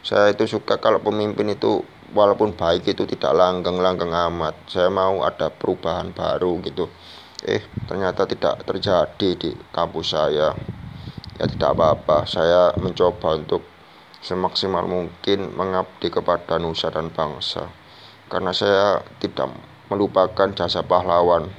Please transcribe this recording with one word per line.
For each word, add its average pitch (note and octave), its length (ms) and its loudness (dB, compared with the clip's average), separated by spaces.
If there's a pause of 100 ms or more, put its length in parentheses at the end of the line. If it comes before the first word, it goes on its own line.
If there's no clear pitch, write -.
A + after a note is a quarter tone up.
Saya G#2 320 4
itu A2 80 0
suka A2 400 -2
kalau A2 160 4
pemimpin G#2 560 0
itu G#2+ 320 0 (240)
walaupun G2+ 400 4
baik F2 400 0
itu F#2+ 160 -2
tidak - 240 -2
langgeng-langgeng F2+ 800 2
amat. E2+ 560 -2
Saya F#2 240 2
mau F#2+ 320 2
ada E2 240 -2
perubahan E2+ 640 -4
baru E2+ 560 -2
gitu. D#2+ 240 -6 (560)
Eh, G#2 160 -2 (240)
ternyata F#2+ 400 -2
tidak - 400 -2
terjadi F#2 640 0 (100)
di D#2 160 -6 (160)
kampus D#2+ 400 -4
saya. D2+ 400 2 (840)
Ya D2+ 160 -2
tidak C#2+ 240 0
apa-apa, D#2 560 2
saya F2 480 4
mencoba F2 640 0
untuk E2 240 -4 (560)
semaksimal F#2 640 -2
mungkin F2+ 720 -2
mengabdi F#2 560 -2
kepada E2 480 0
nusa E2 320 -4
dan D#2+ 160 -4
bangsa. - 640 -6 (560)
Karena F2+ 240 -2
saya G2+ 480 2 (160)
tidak C2+ 320 -4 (400)
melupakan G2 640 2
jasa E2+ 320 -2
pahlawan. F2 720 4